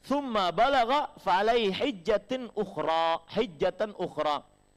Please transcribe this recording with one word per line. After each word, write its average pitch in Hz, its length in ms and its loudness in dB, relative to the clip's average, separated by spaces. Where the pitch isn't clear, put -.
thumma 226 480 0
balagha 262 640 2
fa 185 240 2
alaihi 220 320 2
hijjatin 214 800 -2
ukhra, 165 640 -2
hijjatan 185 680 -2
ukhra. 151 480 -4